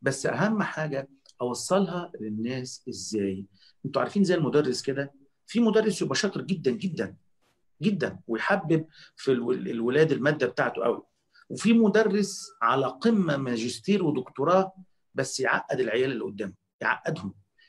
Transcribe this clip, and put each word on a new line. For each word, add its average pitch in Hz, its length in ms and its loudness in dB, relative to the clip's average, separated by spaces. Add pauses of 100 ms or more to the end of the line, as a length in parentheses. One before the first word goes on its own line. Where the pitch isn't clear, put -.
بس 135 240 -2
أهم 196 360 0
حاجة 139 460 -6 (320)
أوصلها 165 800 -2
للناس 117 680 -6
إزاي. 98 580 -4 (400)
أنتوا 131 160 -2
عارفين 202 220 2
زي 180 100 4
المدرس 139 480 2
كده، 139 300 -4 (340)
في 226 140 0
مدرس 220 420 4
يبقى - 120 -2
شاطر 190 280 -2
جدًا، 160 280 -2
جدًا، 120 460 -6 (680)
جدًا، 151 440 -2
ويحبب 156 600 0 (300)
في - 160 0
الو-، 123 200 0
الولاد 123 600 2
المادة 139 340 0
بتاعته 123 380 -2
قوي، 117 180 0 (460)
وفي 196 240 2
مدرس 208 720 4 (160)
على 127 240 2
قمة 185 500 2
ماجستير 131 680 -2
ودكتوراه، 165 680 2 (420)
بس - 260 -4
يعقد 156 400 0
العيال 123 320 0
اللي 110 120 -6
قدامه، 101 280 -8 (280)
يعقدهم، 113 540 -4 (340)